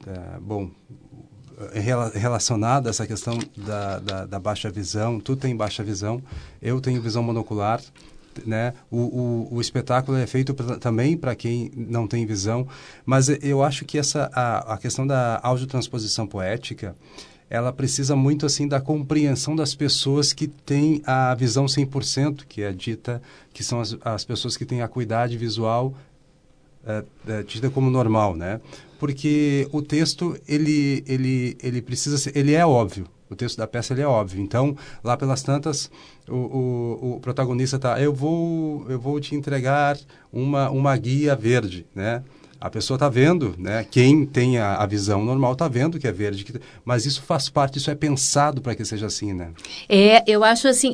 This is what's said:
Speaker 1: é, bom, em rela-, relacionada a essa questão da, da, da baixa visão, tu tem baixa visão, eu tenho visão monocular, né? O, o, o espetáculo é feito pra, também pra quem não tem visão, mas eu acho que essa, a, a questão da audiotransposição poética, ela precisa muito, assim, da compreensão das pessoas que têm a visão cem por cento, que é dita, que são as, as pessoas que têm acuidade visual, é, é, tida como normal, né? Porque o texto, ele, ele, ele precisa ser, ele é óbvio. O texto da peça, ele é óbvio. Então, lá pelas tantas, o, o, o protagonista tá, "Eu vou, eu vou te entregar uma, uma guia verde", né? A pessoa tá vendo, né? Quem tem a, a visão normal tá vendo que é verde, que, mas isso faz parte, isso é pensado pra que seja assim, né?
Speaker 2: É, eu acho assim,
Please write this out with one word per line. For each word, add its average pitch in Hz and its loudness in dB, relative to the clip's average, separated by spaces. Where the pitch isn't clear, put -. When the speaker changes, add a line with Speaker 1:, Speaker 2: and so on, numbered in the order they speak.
Speaker 1:
é, 87 -12
bom, 101 -6
em 107 -2
rela-, 117 0
relacionada 117 0
a - -2
essa 110 -4
questão 113 -6
da, 101 -6
da, 95 -8
da 98 -8
baixa 104 -4
visão, 107 -4
tu 131 -4
tem 131 -2
baixa 110 -4
visão, 104 -4
eu 123 -2
tenho 127 -2
visão 113 -2
monocular, 113 -2
né? 113 -2
O, 117 -4
o, 120 -2
o 120 -2
espetáculo 127 0
é 127 2
feito 131 0
pra, 123 -4
também 123 2
pra 131 -2
quem 117 -4
não 117 -4
tem 117 -2
visão, 110 -2
mas 131 4
eu 139 2
acho 139 -2
que 151 -4
essa, 147 0
a, 113 0
a 98 -8
questão 123 -4
da 127 0
audiotransposição 123 -2
poética, 101 -6
ela 120 -2
precisa 135 0
muito, 143 4
assim, 143 0
da 139 0
compreensão 147 0
das 147 -2
pessoas 139 2
que - -4
têm 147 2
a 131 4
visão 127 2
cem 135 2
por 135 -4
cento, 143 0
que - -8
é 101 -2
dita, 113 -6
que - -10
são 120 -2
as, 110 -6
as 110 -2
pessoas 117 -4
que - -6
têm 127 -4
acuidade 117 -2
visual, 113 -2
é, 107 -6
é, 107 -4
tida 113 -4
como 131 2
normal, 110 2
né? 92 -6
Porque 143 2
o 151 0
texto, 156 0
ele, 147 2
ele, 131 0
ele 123 -4
precisa 135 -2
ser, 151 -2
ele 143 4
é 170 6
óbvio. 107 4
O 101 -12
texto 117 -4
da 110 -4
peça, 120 -4
ele 131 -2
é 147 0
óbvio. 101 0
Então, 131 0
lá 120 2
pelas 135 0
tantas, 147 -2
o, - -8
o, 123 -2
o - -10
protagonista 127 0
tá, 127 0
"Eu 147 4
vou, 156 -2
eu 131 -2
vou 139 -2
te 143 -6
entregar 139 2
uma, 135 0
uma 135 2
guia 135 2
verde", 107 0
né? 113 -2
A 90 -6
pessoa 113 -4
tá 147 4
vendo, 131 4
né? 101 -4
Quem 135 8
tem 127 2
a, 101 2
a 104 2
visão 101 2
normal 127 2
tá 165 0
vendo 143 0
que 131 -2
é - 0
verde, 101 -4
que, 113 -10
mas 120 0
isso - -2
faz 156 -2
parte, 139 0
isso 139 -2
é 147 -2
pensado 143 2
pra 117 -4
que 113 -8
seja 107 -4
assim, 104 -4
né? 87 -6
Speaker 2:
É, 214 8
eu 214 4
acho 233 4
assim, 254 4